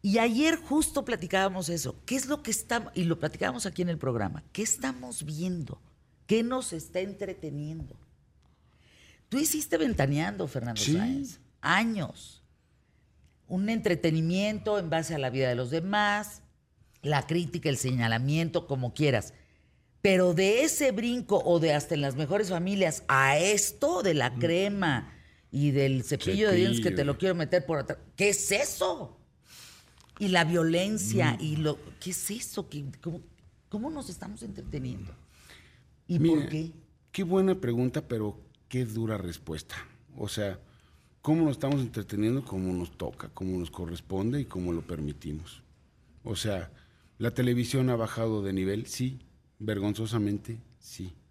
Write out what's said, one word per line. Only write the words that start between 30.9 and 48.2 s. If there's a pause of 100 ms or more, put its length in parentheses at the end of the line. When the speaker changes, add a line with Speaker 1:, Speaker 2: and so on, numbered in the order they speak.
Speaker 3:
Mm.
Speaker 1:
y
lo... (220)
¿qué
es
eso?
¿Qué, (180)
cómo, (480)
cómo
nos
estamos
entreteniendo? (920)
¿Y
por
Speaker 2:
Mira,
Speaker 1:
qué? (380)
Speaker 2:
qué
buena
pregunta,
pero (300)
qué
dura
respuesta. (420)
O
sea, (640)
¿cómo
nos
estamos
entreteniendo?
Como
nos
toca,
como
nos
corresponde
y
como
lo
permitimos. (600)
O
sea... (480)
¿la
televisión
ha
bajado